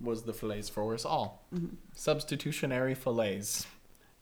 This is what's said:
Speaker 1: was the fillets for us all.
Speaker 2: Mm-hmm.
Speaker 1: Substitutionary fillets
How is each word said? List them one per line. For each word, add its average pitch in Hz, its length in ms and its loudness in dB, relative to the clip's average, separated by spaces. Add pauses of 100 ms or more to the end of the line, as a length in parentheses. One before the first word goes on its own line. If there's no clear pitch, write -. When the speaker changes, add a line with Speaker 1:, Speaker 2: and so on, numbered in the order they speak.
Speaker 1:
was 117 220 -2
the 117 100 -4
fillets 104 360 -4
for 110 260 0
us 113 100 -4
all. 147 480 0
Speaker 2:
Mm-hmm. 170 220 -2 (200)
Speaker 1:
Substitutionary 139 1000 2
fillets 107 720 2 (560)